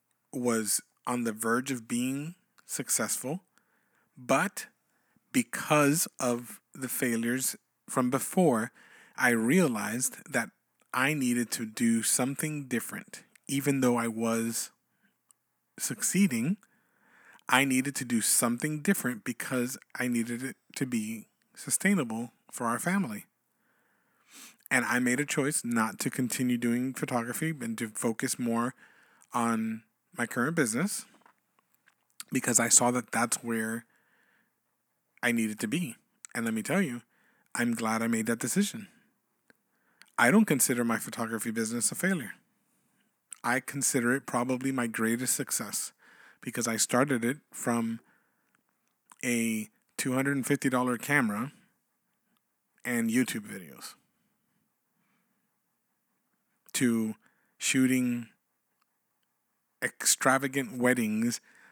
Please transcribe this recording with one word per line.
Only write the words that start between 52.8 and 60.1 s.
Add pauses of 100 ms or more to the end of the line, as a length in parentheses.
and
YouTube
videos (2750)
to (420)
shooting (1500)
extravagant